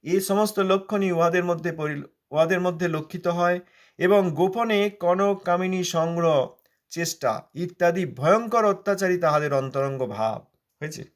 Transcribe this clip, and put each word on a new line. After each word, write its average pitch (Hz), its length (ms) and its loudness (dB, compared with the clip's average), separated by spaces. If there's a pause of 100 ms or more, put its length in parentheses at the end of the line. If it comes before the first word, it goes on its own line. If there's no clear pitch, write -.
এ 185 180 0
সমস্ত 202 380 0
লক্ষণই 190 520 0
উহাদের 170 340 2
মধ্যে 170 280 -4
পরি-, 151 360 -6 (220)
উহাদের 165 300 2
মধ্যে 180 280 -2
লক্ষিত 160 380 -6
হয় 175 340 0 (380)
এবং 190 320 4
গোপনে 202 600 0
কনক 196 520 0
কামিনী 185 420 0
সংগ্রহ 165 640 0 (420)
চেষ্টা 147 520 -4 (120)
ইত্যাদি 175 520 -2
ভয়ঙ্কর 214 580 0
অত্যাচারী 196 540 0
তাহাদের 151 340 2
অন্তরঙ্গ 135 540 -2
ভাব।" 110 380 -4 (360)
হয়েছে? 151 240 -12 (120)